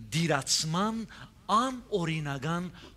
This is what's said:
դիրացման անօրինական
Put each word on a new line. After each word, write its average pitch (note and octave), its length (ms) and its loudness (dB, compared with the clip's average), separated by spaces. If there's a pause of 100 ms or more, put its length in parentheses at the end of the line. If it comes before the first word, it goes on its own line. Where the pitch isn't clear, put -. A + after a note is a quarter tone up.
(160)
դիրացման E3+ 880 2 (460)
անօրինական E3+ 1160 0 (280)